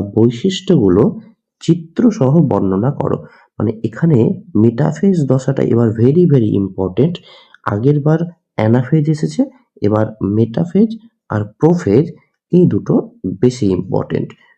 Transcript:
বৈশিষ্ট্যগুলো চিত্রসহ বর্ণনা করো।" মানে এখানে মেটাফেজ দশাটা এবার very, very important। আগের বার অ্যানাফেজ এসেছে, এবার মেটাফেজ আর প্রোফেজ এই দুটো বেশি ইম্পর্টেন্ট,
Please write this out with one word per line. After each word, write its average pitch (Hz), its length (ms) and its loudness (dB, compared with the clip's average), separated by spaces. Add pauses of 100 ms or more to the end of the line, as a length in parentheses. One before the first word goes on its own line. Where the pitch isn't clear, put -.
(120)
বৈশিষ্ট্যগুলো 120 920 2 (580)
চিত্রসহ 170 800 0
বর্ণনা 101 500 0
করো।" - 260 -4 (360)
মানে 104 180 -2 (120)
এখানে 151 340 0 (380)
মেটাফেজ 151 680 0
দশাটা 131 380 -2
এবার 117 300 2
very, 135 320 2
very 127 300 2
important। 98 600 -2 (500)
আগের 123 340 0
বার 151 200 0 (340)
অ্যানাফেজ 127 560 0
এসেছে, 156 320 -2 (400)
এবার 107 240 0 (260)
মেটাফেজ 170 580 0 (400)
আর 107 120 -2 (120)
প্রোফেজ 156 520 2 (460)
এই 175 160 4
দুটো 104 260 -2 (460)
বেশি 123 280 0
ইম্পর্টেন্ট, 95 640 -4 (280)